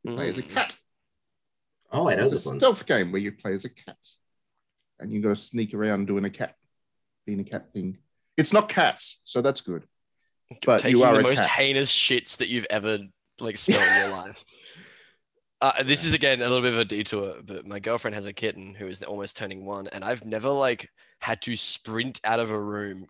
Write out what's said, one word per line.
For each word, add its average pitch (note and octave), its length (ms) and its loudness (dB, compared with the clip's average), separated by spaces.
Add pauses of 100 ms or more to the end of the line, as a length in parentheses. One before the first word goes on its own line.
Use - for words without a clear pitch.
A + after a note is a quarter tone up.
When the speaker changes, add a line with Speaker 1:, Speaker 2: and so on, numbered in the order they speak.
Speaker 1:
you A#2 120 -8
play - 140 -4
as - 80 -4
a B2+ 60 -6
Speaker 2:
Mm. - 100 -18
Speaker 1:
cat. - 240 -4 (1120)
Speaker 3:
Oh, B2+ 200 0
I G2 40 4
know G2+ 100 2
Speaker 1:
It's C#3 80 4
a - 20 0
Speaker 3:
this - 120 0
one. C3+ 120 -2
Speaker 1:
stealth B3+ 280 4
game F#2+ 240 2
where F#2+ 120 -2
you G#2 100 -4
play G2 220 -6
as F#2+ 100 -4
a F2+ 60 -10
cat. - 260 -20 (1000)
And G#2 120 -12
you G#2 120 -2
gotta G#2 120 2
sneak G#2+ 380 -2
around G#2 360 0
doing G2 180 0
a F#2+ 40 -4
cat, - 260 -8 (680)
being G2+ 160 -4
a F#2+ 40 -6
cat - 280 -10
thing. F#2+ 240 -6 (400)
It's D#3+ 160 4
not G#3 160 4
cats, - 560 0
so - 160 -2
that's C#3 220 0
good. F2 220 -8 (840)
But A#2 160 6
Speaker 2:
Taking B2 160 6
Speaker 1:
you B2+ 60 8
are A#2+ 100 8
Speaker 2:
the A2 60 8
Speaker 1:
a - 20 6
Speaker 2:
most C3 160 4
Speaker 1:
cat. G#2 100 4
Speaker 2:
heinous C3+ 420 2
shits - 460 2
that G2+ 140 -2
you've A#2 180 -2
ever, G#2+ 300 0 (420)
like, A2 160 -6
smelled - 260 4
in - 140 6 (140)
your - 80 -
Speaker 1:
<laughs> F#2 80 -10
Speaker 2:
life. - 180 -18 (1160)
Uh, C3+ 200 2
this C#3 240 2
is, D#3+ 80 4
again, C3+ 260 4
a A#2+ 80 0
little B2+ 140 2
bit B2 100 2
of A2+ 60 2
a A2+ 80 2
detour, G2+ 480 -4 (100)
but G2+ 220 -12
my G2+ 120 -12
girlfriend A2 360 -4
has G#2 100 -8
a G2 80 -10
kitten G2 400 -6
who G2 140 -12
is F#2 160 -12
almost G2+ 340 -10
turning F#2+ 300 -10
one, G2 220 -8
and G2+ 140 -12
I've A2 220 -6
never, A2 240 -4
like, C3+ 400 0 (300)
had - 240 -4
to A#2+ 120 -6
sprint A2+ 680 -6
out A2+ 160 2
of A2 100 -2
a G#2+ 80 -2
room G#2 520 -8